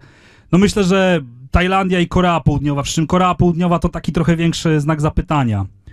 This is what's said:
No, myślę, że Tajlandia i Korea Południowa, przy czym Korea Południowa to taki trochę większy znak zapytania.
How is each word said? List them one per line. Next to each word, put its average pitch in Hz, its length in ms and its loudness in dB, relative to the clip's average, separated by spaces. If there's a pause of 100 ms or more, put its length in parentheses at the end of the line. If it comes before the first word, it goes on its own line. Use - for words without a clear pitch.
(520)
No, 165 60 4
myślę, 196 260 2
że 185 380 2 (300)
Tajlandia 185 480 0
i 170 80 0
Korea 180 320 0
Południowa, 143 440 -2
przy - 100 -8
czym 160 140 0
Korea 180 280 0
Południowa 175 440 0
to 170 100 -2
taki 165 220 -6
trochę 170 240 0
większy 160 440 0
znak 151 220 -2
zapytania. 139 640 0 (280)